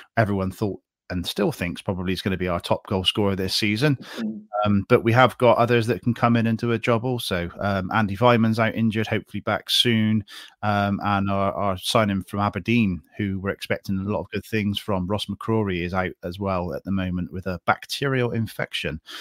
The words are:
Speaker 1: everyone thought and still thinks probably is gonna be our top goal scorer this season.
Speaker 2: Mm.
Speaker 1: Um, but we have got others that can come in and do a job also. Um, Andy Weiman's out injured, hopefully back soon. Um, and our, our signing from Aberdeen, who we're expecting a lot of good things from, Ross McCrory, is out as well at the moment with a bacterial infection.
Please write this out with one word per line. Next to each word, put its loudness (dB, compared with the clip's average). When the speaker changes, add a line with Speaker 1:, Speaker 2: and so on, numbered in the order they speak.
Speaker 1:
everyone 2
thought -4
and -4
still 0
thinks -6
probably -2
is -4
gonna -2
be -4
our 0
top -4
goal 0
scorer 0
this -4
season. 2
Speaker 2:
Mm. -6
Speaker 1:
Um, 2
but 6
we 2
have 6
got 6
others 2
that 0
can 2
come 2
in 2
and 2
do -2
a 0
job 0
also. -4
Um, -2
Andy 2
Weiman's 4
out 0
injured, 0
hopefully -4
back -2
soon. 4
Um, 2
and 0
our, 0
our -2
signing 2
from -8
Aberdeen, 0
who -2
we're -4
expecting -4
a -4
lot -2
of -10
good -4
things -2
from, -2
Ross -2
McCrory, -2
is -4
out 0
as -8
well -2
at -8
the -4
moment -2
with -8
a -6
bacterial -2
infection. -6